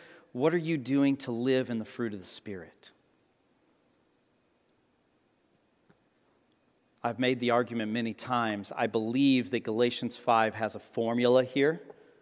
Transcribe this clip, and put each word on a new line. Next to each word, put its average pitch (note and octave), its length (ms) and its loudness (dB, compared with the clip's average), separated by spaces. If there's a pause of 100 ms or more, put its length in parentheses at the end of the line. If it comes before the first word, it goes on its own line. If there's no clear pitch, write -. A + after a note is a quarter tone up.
(320)
What C#3+ 200 2
are F3 60 0
you D#3+ 180 0
doing C#3 420 2
to B2+ 140 -8
live B2 380 0
in A#2 80 -2
the G#2+ 80 -4
fruit A#2 260 -6
of G2+ 80 -10
the F#2 60 -16
Spirit? - 640 -14 (4000)
I've A#2+ 160 -2
made B2+ 220 0
the A#2+ 100 0
argument A#2 420 0
many A2+ 220 -2
times. A2+ 600 -4
I A#2+ 120 0
believe A#2+ 640 2
that A#2+ 100 0
Galatians A#2+ 560 -2
five A2+ 380 2
has G#2+ 200 -4
a G#2+ 60 -12
formula A#2+ 640 2
here, C#3+ 360 0 (420)